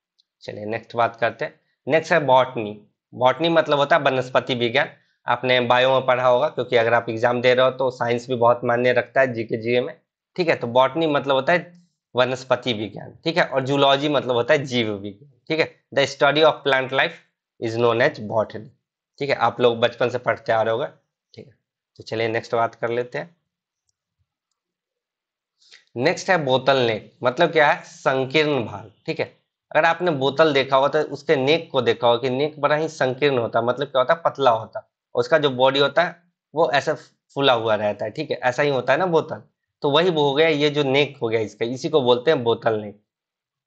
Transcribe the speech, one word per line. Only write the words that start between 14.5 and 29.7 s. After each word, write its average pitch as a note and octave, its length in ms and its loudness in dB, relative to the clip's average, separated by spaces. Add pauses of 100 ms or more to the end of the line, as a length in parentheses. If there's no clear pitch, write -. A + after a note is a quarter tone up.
है C#3+ 120 0
जीव A#2+ 280 -2
विज्ञान, G2+ 380 -14 (180)
ठीक D#3+ 100 -2
है। D3+ 100 -2 (260)
The C3+ 140 2
study D3 340 2
of D3 200 2
plant C3 300 0
life D#3 220 -2 (440)
is A2+ 180 -6
known A#2 260 2
as C#3 240 -2
botany, G#2+ 420 -6 (500)
ठीक C#3 100 -6
है, C3+ 80 -2
आप A#2 240 -2
लोग A#2+ 180 2
बचपन A#2 300 0
से A#2+ 100 -4
पढ़ते A2+ 320 -4
आ A2+ 100 2
रहे A2 100 -2
होगा, B2 200 -4 (420)
ठीक - 140 -20
है। - 60 -20 (440)
तो A2 60 -20
चलिए A2+ 240 -4
नेक्स्ट A2+ 280 -4
बात A#2 200 -2
कर A#2+ 160 -6
लेते B2 260 -6
हैं। E3+ 180 -14 (2500)
नेक्स्ट E3 320 -2
है F#3 160 2
बोतल C3 340 2
नेक, A2+ 320 -2 (120)
मतलब C3+ 280 0
क्या D3+ 160 4
है? E3+ 160 0
संकीर्ण C3+ 800 -2
भाग, G2+ 260 -14 (140)
ठीक D#3 140 -6
है। B2 60 -4 (460)